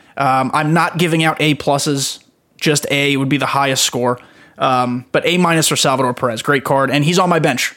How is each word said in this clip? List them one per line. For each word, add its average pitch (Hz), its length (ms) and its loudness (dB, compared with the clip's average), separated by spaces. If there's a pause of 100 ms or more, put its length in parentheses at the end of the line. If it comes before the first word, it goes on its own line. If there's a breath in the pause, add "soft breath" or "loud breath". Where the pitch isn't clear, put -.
(180 loud breath)
Um, 131 340 0
I'm 151 220 0
not 170 240 0
giving 160 260 2
out 160 160 0
A 151 140 2
pluses, 143 680 -2 (380)
just 147 300 0
A 139 260 0
would 135 140 -2
be 139 80 0
the 135 80 -2
highest 135 380 0
score. 123 360 -2 (380 loud breath)
Um, 127 520 -2
but - 160 0
A 170 120 2
minus 165 300 2
for 147 80 0
Salvador 131 360 0
Perez, 120 300 -4
great 139 220 0
card, 135 260 0
and 143 120 2
he's 175 160 2
on 180 120 2
my 170 80 2
bench 151 380 -2